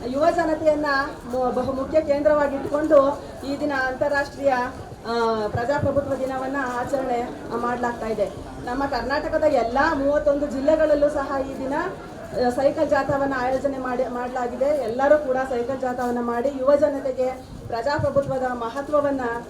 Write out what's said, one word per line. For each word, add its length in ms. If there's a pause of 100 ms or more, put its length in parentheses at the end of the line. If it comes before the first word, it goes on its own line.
ಯುವ 180 (100)
ಜನತೆಯನ್ನ 500 (460)
ಮು-, 220
ಬಹು 200
ಮುಖ್ಯ 280
ಕೇಂದ್ರವಾಗಿಟ್ಕೊಂಡು 1160 (280)
ಈ 120
ದಿನ 120 (160)
ಅಂತಾರಾಷ್ಟ್ರೀಯ, 640 (560)
ಆ, 400
ಪ್ರಜಾಪ್ರಭುತ್ವ 720
ದಿನವನ್ನ 360 (240)
ಆಚರಣೆ 500 (320)
ಮಾಡ್ಲಾಗ್ತಾ 460
ಇದೆ. 180 (400)
ನಮ್ಮ 200
ಕರ್ನಾಟಕದ 580
ಎಲ್ಲಾ 500
ಮೂವತ್ತೊಂದು 540
ಜಿಲ್ಲೆಗಳಲ್ಲೂ 600
ಸಹ 240 (180)
ಈ 80
ದಿನ, 140
ಆ, 760
ಸೈಕಲ್ 400
ಜಾಥಾವನ್ನ 480
ಆಯೋಜನೆ 400
ಮಾಡಿ, 260
ಮಾಡ್ಲಾಗಿದೆ. 800
ಎಲ್ಲರೂ 440
ಕೂಡ 100 (120)
ಸೈಕಲ್ 320
ಜಾಥಾವನ್ನ 400
ಮಾಡಿ 280 (100)
ಯುವ 160
ಜನತೆಗೆ 640 (280)
ಪ್ರಜಾಪ್ರಭುತ್ವದ 840
ಮಹತ್ವವನ್ನ 680 (280)